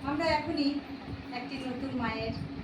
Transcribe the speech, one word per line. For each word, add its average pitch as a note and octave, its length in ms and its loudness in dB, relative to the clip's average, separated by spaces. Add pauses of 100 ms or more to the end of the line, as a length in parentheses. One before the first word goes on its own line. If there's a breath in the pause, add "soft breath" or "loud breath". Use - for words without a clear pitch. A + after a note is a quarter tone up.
আমরা D4+ 220 2
এখনই D4+ 540 4 (540)
একটি C4 240 -4
নতুন B3+ 420 -2
মায়ের A3+ 320 0 (320)